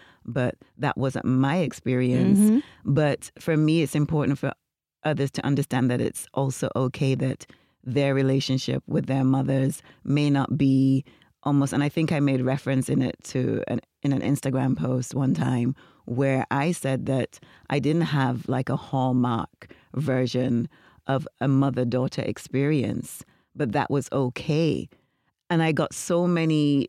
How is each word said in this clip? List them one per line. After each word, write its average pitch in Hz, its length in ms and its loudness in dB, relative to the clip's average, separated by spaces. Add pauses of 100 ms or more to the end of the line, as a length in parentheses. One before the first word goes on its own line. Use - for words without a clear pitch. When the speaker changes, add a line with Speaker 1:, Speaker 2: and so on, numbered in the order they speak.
(260)
Speaker 1:
but 123 300 -2 (200)
that 139 220 -4
wasn't 131 260 -4
my 135 360 2
experience." 127 800 2
Speaker 2:
Mm-hmm. 214 200 6 (260)
Speaker 1:
But 147 540 0
for 160 180 -2
me, 156 260 2
it's 139 120 -4
important 147 440 0
for 139 140 -4 (500)
others 139 280 -2
to - 160 -6
understand 131 440 0
that 123 120 0
it's - 320 -4
also 135 420 -2
okay 135 380 0
that 131 320 -4 (360)
their 139 300 0
relationship 135 760 0
with 151 200 -2
their 135 180 0
mothers 135 560 0 (240)
may 147 240 2
not 139 300 0
be 135 440 4 (420)
almost, 139 280 2
and 139 100 0
I 147 60 2
think 160 240 0
I 131 80 0
made 135 220 2
reference 135 480 0
in 143 100 2
it 127 160 -2 (160)
to 117 360 0
an, 117 120 -2 (220)
in 139 100 2
an 135 80 0
Instagram 131 560 0
post 127 380 -2
one 135 180 2
time 127 420 0 (300)
where 135 460 0
I 143 220 0
said 135 340 -2
that 135 320 -2 (320)
I 147 80 0
didn't 151 240 2
have, 135 460 0
like, 127 200 -2
a 127 80 0
hallmark 123 920 -2 (260)
version 127 760 0 (380)
of 135 200 -2 (140)
a 131 80 -2
mother-daughter 131 760 0
experience, - 1000 -4 (300)
but 131 180 -4
that 143 180 0
was 139 220 0
okay. 139 760 -2 (600)
And 165 140 2
I 160 100 2
got 151 220 -2
so 175 320 0
many 156 640 2